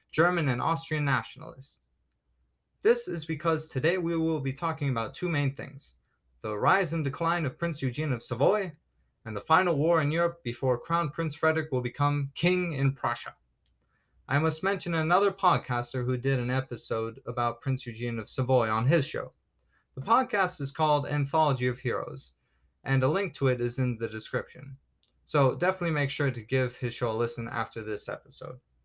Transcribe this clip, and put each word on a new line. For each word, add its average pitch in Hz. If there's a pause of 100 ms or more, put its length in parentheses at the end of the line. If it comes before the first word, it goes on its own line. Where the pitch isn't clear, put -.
(120)
German 170
and 123
Austrian 151
nationalist. 123 (1000)
This 233
is 170
because 156
today 165
we 170
will 160
be 135
talking 147
about 117
two 175
main 143
things, - (440)
the 107
rise 156
and 160
decline 165
of 135
Prince 170
Eugene 139
of 120
Savoy, 175 (540)
and 107
the 101
final 175
war 160
in 143
Europe 170
before 123
Crown 170
Prince 165
Frederick 156
will 127
become 143
king 180
in 135
Prussia. - (920)
I 139
must 160
mention 190
another 180
podcaster 127
who 127
did 131
an 120
episode 117
about 120
Prince 131
Eugene 117
of 110
Savoy 127
on 110
his 151
show. - (600)
The 135
podcast 208
is 139
called 151
Anthology 143
of 123
Heroes, - (500)
and 131
a 131
link 180
to 135
it 123
is 120
in 127
the 113
description. 110 (500)
So 135
definitely 170
make 143
sure 139
to 113
give 127
his 120
show 120
a -
listen 117
after 117
this 104
episode. - (280)